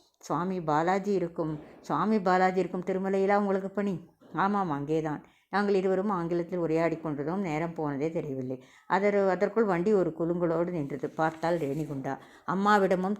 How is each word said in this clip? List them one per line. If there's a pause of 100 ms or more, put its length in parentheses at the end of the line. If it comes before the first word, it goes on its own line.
(200)
"சுவாமி
பாலாஜி
இருக்கும், (220)
சுவாமி
பாலாஜி
இருக்கும்
திருமலையிலா
உங்களுக்கு
பணி?" (340)
"ஆமாம்,
அங்கேதான்." (260)
நாங்கள்
இருவரும்
ஆங்கிலத்தில்
உரையாடி
கொண்டிருந்தோம்.
நேரம்
போனதே
தெரியவில்லை. (260)
அதர்-,
அதற்குள்
வண்டி
ஒரு
குலுங்கலோடு
நின்றது.
பார்த்தால்
ரேணிகுண்டா. (300)
அம்மாவிடமும்